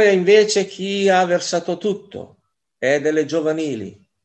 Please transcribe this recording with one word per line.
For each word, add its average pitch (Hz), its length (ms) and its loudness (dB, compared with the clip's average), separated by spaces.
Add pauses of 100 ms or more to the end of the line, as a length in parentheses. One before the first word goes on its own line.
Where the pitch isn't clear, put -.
(120)
invece 202 540 4
chi 196 420 -4
ha 185 180 4
versato 175 520 -2
tutto, - 640 -8 (360)
è 139 220 0
delle 156 260 0
giovanili 151 800 -6 (200)